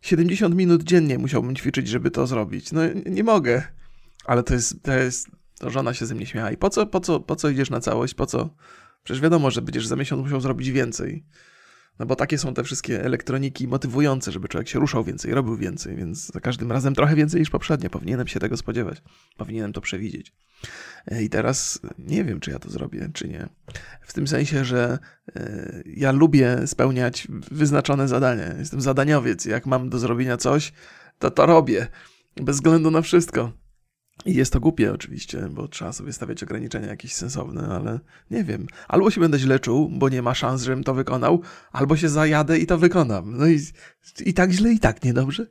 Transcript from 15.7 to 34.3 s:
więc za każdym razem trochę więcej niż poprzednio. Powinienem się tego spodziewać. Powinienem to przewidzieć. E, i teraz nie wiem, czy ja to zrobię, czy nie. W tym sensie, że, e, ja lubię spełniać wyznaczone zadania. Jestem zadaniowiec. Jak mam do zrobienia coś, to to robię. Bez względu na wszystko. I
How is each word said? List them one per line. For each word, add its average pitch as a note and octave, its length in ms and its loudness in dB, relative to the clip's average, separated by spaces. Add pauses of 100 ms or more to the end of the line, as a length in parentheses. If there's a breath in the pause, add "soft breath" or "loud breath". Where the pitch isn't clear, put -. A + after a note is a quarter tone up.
więc E2+ 300 -8
za - 140 -12
każdym B2 320 -4
razem C3+ 220 0
trochę D3 200 4
więcej D#3 260 4
niż D#3 100 0
poprzednio. D3+ 400 -2
Powinienem B2 360 -4
się - 140 -6
tego A2 160 -2
spodziewać. A#2 460 -6 (340 soft breath)
Powinienem A2 360 -8
to - 80 -10
przewidzieć. - 520 -10 (720 loud breath)
E, A2+ 160 -4
i G#2+ 60 -2
teraz A#2 520 -2 (180)
nie - 260 -2
wiem, B2 160 -4
czy - 100 -10
ja C2+ 80 -8
to - 120 -16
zrobię, - 420 -8
czy - 160 -10
nie. - 200 -12 (520 loud breath)
W - 120 -20
tym C#3 160 -4
sensie, C#3+ 360 0
że, B2 340 0 (380 loud breath)
e, - 500 -10
ja C3+ 260 0
lubię C3+ 540 6
spełniać B2 640 0 (220)
wyznaczone C#3+ 580 2
zadania. B2 500 0
Jestem C#3 220 -8
zadaniowiec. C3+ 640 2
Jak A2 220 -2
mam C3 240 0
do B2 80 -2
zrobienia B2 380 0
coś, C#3 360 0 (460 loud breath)
to - 120 2
to - 160 6
robię. B2+ 400 6 (500 loud breath)
Bez C3+ 200 -2
względu D#3+ 340 4
na D#3+ 120 4
wszystko. D#3+ 500 2 (720)
I - 100 0